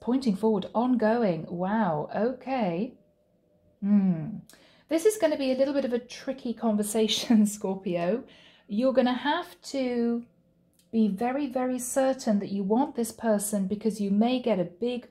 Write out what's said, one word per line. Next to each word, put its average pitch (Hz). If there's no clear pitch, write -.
pointing 247
forward, 220
ongoing. 220
Wow, 180
okay. 233
Hmm. 190
This 320
is 427
gonna 302
be 269
a 262
little 269
bit 277
of 240
a 247
tricky 247
conversation, 214
<laughs> -
Scorpio. 190
You're 247
gonna 247
have 294
to 240
be 220
very, 254
very 254
certain 262
that 190
you 196
want 220
this 233
person 208
because 208
you 202
may 233
get 220
a 175
big 240